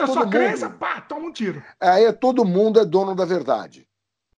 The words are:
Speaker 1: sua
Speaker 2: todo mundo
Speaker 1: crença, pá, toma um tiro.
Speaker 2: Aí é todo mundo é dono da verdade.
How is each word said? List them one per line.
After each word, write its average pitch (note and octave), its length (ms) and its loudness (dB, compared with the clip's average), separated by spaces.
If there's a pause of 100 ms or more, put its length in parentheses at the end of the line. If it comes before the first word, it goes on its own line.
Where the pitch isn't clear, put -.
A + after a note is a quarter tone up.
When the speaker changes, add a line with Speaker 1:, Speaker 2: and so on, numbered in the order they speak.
Speaker 1:
sua - 0 -
Speaker 2:
todo C4 160 0
mundo G3+ 80 -4
Speaker 1:
crença, - 380 0
pá, - 320 -10
toma D#4 260 -12
um E4 60 -12
tiro. E3+ 280 -6 (200)
Speaker 2:
Aí F#3+ 240 4
é A3 80 2
todo B3 320 0
mundo G3+ 340 2
é G#3+ 60 6
dono F#3+ 280 0
da F3+ 120 -2
verdade. C3 600 -4 (540)